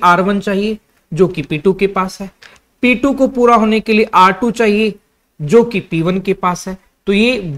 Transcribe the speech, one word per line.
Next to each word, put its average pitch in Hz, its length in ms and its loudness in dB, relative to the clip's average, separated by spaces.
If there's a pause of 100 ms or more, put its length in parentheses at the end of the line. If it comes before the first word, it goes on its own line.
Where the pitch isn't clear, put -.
आर 175 180 4
वन 202 180 -2
चाहिए, 208 380 -4 (340)
जो 170 160 2
कि 160 140 -6
पी 151 160 -6
टू 185 160 0
के 190 140 -2
पास 190 340 -6
है, 196 100 -12 (500)
पी 247 140 2
टू 269 180 0
को 262 140 2
पूरा 240 280 2
होने 220 240 2
के 214 140 -2
लिए 214 200 2
आर 185 200 4
टू 233 180 -2
चाहिए, 214 420 0 (460)
जो 170 240 4
कि 233 160 -4
पी 165 220 -4
वन 180 200 -2
के 190 120 -4
पास 180 340 -4
है। 185 100 -12 (300)
तो 202 60 0
ये 226 260 2 (180)